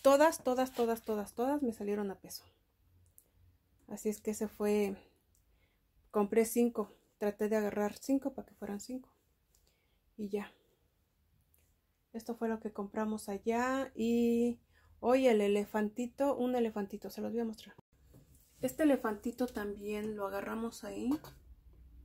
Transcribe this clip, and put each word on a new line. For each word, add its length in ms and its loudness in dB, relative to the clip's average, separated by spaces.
todas, 400 6
todas, 300 0
todas, 320 0
todas, 300 -4
todas 280 0
me 100 0
salieron 380 -4
a 80 -10
peso. 260 -14
Así 220 -6
es 120 -4
que 120 -4
ese 160 -4
fue, 480 0
compré 340 4
cinco. 480 0
Traté 300 -2
de 80 2
agarrar 400 0
cinco 380 -2
para 120 -12
que 80 -20
fueran 260 -10
cinco. 280 -12
Y 120 -6
ya. 240 -4
Esto 220 -6
fue 140 -2
lo 120 -2
que 120 -6
compramos 560 -4
allá. 680 -2
Y 640 2
hoy 280 4
el 120 6
elefantito, 960 0
un 200 0
elefantito, 540 -2
se 100 -10
los 120 -4
voy 80 -2
a 40 -2
mostrar. 300 -10
Este 240 0
elefantito 600 2
también 720 -6
lo 100 -2
agarramos 580 -6
ahí. 260 -4